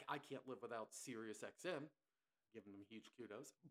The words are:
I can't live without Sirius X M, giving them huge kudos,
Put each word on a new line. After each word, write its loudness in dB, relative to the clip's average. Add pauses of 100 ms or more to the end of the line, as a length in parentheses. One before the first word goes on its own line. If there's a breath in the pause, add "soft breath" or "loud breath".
(120)
I 6
can't -2
live 0
without 2
Sirius 0
X -4
M, 4 (640)
giving -6
them -6
huge -6
kudos, -2 (140)